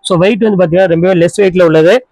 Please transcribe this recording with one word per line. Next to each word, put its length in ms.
So, 160
வெயிட் 260
வந்து 220
பாத்தீங்கன்னா 220
ரொம்பவே 320
லெஸ் 220
வெயிட்ல 220
உள்ளது. 480